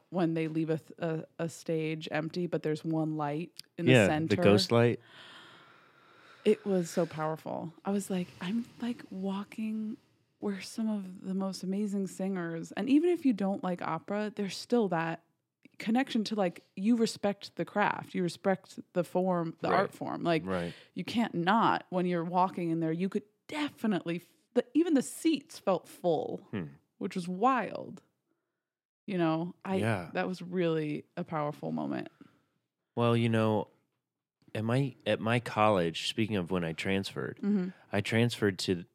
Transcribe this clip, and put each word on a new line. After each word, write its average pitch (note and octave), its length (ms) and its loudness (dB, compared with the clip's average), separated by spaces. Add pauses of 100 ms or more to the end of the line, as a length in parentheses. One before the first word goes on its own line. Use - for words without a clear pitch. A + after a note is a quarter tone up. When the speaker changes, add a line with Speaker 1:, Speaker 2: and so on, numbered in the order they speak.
Speaker 1:
when E3 240 2
they D#3+ 140 0
leave D#3 220 -2
a D#3+ 80 0
th-, - 220 -16
a, D#3+ 240 -4 (200)
a E3 60 -4
stage D#3+ 600 -4
empty, D#3+ 360 -2
but E3 160 -2
there's D#3 220 -2
one D#3 320 0
light D3+ 340 -4 (260)
in E3+ 80 -4
the - 60 8
Speaker 2:
Yeah, B2 120 10
the E3+ 100 6
Speaker 1:
center? A2 280 2
Speaker 2:
ghost G2+ 300 6
light. A#2 280 6 (1400)
Speaker 1:
It G#3+ 220 2
was F#3 240 0
so E3+ 160 0
powerful. D#3+ 680 -6 (100)
I G3 80 -2
was G3+ 180 -2
like, F3+ 180 -2 (120)
"I'm, A3 260 -4 (160)
like, A#3+ 280 -6
walking G#3 880 -6 (420)
where G3 220 -6
some A3 280 -4
of F#3+ 360 -6
the F#3+ 80 -4
most F#3+ 300 -4
amazing G3 440 -2
singers," F3 680 -4
and G3 160 -4
even D4+ 200 6
if E4+ 160 0
you B3+ 80 6
don't G3 300 0
like F3+ 180 -2
opera, G3+ 540 -4
there's G3 200 -4
still A#3 340 2
that E3 320 -2 (580)
connection A#3 460 0
to, A3 100 -4
like, F#3 280 0 (120)
you G#3+ 200 4
respect G3+ 600 -2
the E3+ 100 -4
craft, - 480 -2
you F#3+ 100 0
respect - 560 -2 (140)
the F3+ 100 2
form, F3 580 0
the - 80 -2
Speaker 2:
Right. - 100 4
Speaker 1:
art - 140 0
form. - 300 -8
Like, E3 220 2
Speaker 2:
Right. E3 280 -2 (200)
Speaker 1:
you F#3 100 -6
can't A3+ 300 -2
not F3 560 2
when F3+ 160 0
you're F3 180 0
walking F3+ 460 0
in E3 100 0
there. D#3+ 140 0
You F#3 160 -2
could G3+ 140 -2 (240)
definitely G#3+ 720 -2
f-, - 100 -12 (260)
the, B3 200 2
even E4 200 4
the C4 80 6
seats - 580 -2
felt - 300 0
full, - 600 -2
Speaker 2:
Hmm. G3 120 -4 (340)
Speaker 1:
which G3 180 -6
was F3+ 120 -6
wild. G#3 720 -2 (1040)
You G3 120 -4
know, E3 360 0 (120)
I F#3+ 120 -2
Speaker 2:
Yeah. A2 360 0
Speaker 1:
that F3+ 160 -2
was F#3 120 -8
really E3 600 -2 (140)
a F3 80 -6
powerful D3+ 480 -6
moment. C#2+ 340 -4 (880)
Speaker 2:
Well, A#2 220 4
you A#2 100 2
know, A2 400 2 (840)
at A2 100 -2
my, B2+ 320 0 (100)
at G#2 140 2
my A2+ 220 2
college, G2 640 2
speaking G#2+ 300 -2
of F2 140 -2
when F#2 120 0
I E2 80 -2
transferred, F#2+ 720 -4
Speaker 1:
Mm-hmm. G3+ 240 0 (240)
Speaker 2:
I G2+ 80 0
transferred A2+ 600 2
to F2 360 -2